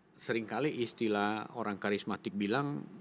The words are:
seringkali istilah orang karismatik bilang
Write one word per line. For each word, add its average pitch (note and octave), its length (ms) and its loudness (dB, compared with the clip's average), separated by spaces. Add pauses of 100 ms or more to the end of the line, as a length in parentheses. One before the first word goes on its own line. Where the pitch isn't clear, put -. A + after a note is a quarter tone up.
(180)
seringkali A#2 640 0
istilah G#2+ 720 2
orang G#2 240 -2
karismatik G2+ 560 -2
bilang C3+ 480 2 (180)